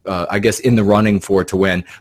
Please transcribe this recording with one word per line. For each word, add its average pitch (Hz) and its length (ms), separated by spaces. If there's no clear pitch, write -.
uh, 90 240
I 104 80
guess, 104 220
in 120 160
the 110 80
running 104 360
for 95 260
to - 120
win. 92 260